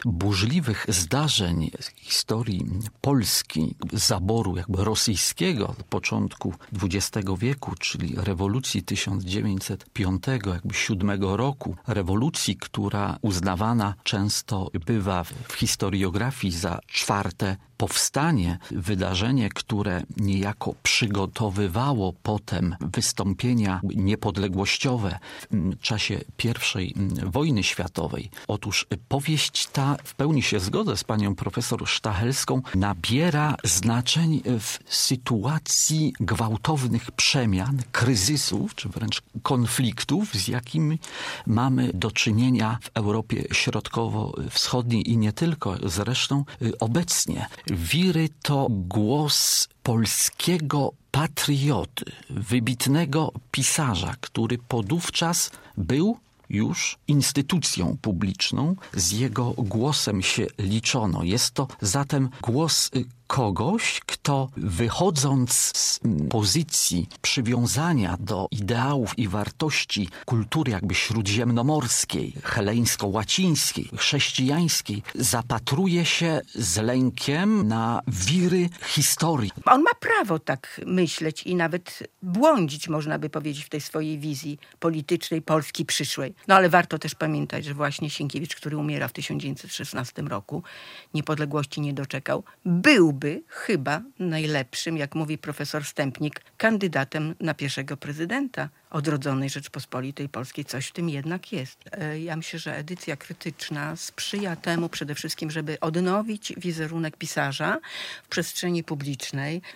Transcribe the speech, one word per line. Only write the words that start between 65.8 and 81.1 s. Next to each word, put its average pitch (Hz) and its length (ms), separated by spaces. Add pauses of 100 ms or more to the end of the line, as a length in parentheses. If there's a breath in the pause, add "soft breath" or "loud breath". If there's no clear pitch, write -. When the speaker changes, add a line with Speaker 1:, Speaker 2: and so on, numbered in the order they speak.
Speaker 1:
mm, 76 240
pozycji 104 800 (120)
przywiązania 120 1000
do 95 320
ideałów 117 680
i 110 80
wartości 104 840 (160 loud breath)
kultury 123 460
jakby 98 240
śródziemnomorskiej, 117 1400 (100)
heleńsko-łacińskiej, 110 1500
chrześcijańskiej, 139 1080 (120)
zapatruje 127 920
się 160 360 (140)
z 107 220
lękiem 131 920
na 113 400
wiry 170 640 (160)
historii. 143 640 (140)
Speaker 2:
On 269 160
ma 466 180
prawo 311 400
tak - 460
myśleć 165 580